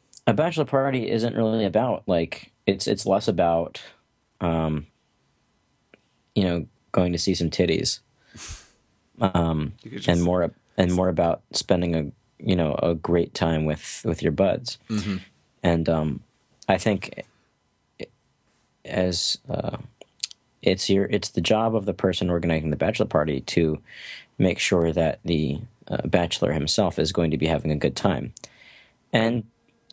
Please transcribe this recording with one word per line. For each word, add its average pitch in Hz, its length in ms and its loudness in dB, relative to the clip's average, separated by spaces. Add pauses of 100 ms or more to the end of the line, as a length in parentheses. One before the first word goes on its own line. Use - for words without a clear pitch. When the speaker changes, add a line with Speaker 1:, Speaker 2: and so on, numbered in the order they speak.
(280)
Speaker 1:
a 117 60 4
bachelor 160 320 0
party 135 440 0
isn't 113 280 -2
really 113 260 0
about, 110 420 0
like, 82 460 -2 (160)
it's, 98 180 0
it's 107 200 -2
less 101 240 2
about, 85 520 0 (600)
um, 80 460 -2 (1500)
you 101 80 2
know, 87 220 0 (260)
going 90 220 2
to 85 40 0
see 92 160 0
some 85 160 0
titties, - 500 0 (1200)
um, 82 500 0 (120)
Speaker 2:
You 110 80 -16
could 131 60 -12 (120)
Speaker 1:
and 85 80 4
Speaker 2:
just 85 40 4
Speaker 1:
more, 87 300 2 (260)
and 90 160 2
more 90 140 2
about 85 340 0 (120)
spending 87 420 0
a, 73 160 -2 (340)
you 95 120 4
know, 78 260 0
a 87 100 2
great 85 400 0
time 80 300 0
with, - 420 -4
with 82 160 -2
your 80 120 0
buds. - 440 0 (120)
Speaker 2:
Mm-hmm. 101 280 -4 (460)
Speaker 1:
And, 82 240 2
um, 78 320 0 (480)
I 95 100 2
think - 460 -4 (1600)
as, 90 520 -2 (120)
uh, - 280 -4 (840)
it's - 280 2
your, 98 160 4
it's - 240 -2
the 87 120 -2
job 110 340 2
of 98 100 0
the 95 80 0
person 90 360 0
organizing 82 400 0
the 76 60 0
bachelor - 300 0
party 73 360 0
to 80 380 0 (580)
make 92 220 4
sure 82 320 2
that 80 340 0
the, 76 340 0 (280)
uh, - 200 -4
bachelor - 460 0
himself 80 460 0
is 80 120 0
going 82 200 0
to 76 60 0
be 80 100 2
having 78 240 0
a 76 40 2
good 71 200 0
time. 67 380 -2 (800)
And 117 320 2 (480)